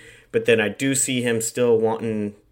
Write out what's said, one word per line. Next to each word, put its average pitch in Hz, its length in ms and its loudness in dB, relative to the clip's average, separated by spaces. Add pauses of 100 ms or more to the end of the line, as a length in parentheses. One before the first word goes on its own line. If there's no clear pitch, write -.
(320)
but 113 140 0
then 113 140 4
I 104 80 0
do 135 280 -2
see 127 260 -2
him 117 180 0
still 120 380 2
wanting, 110 560 -2 (180)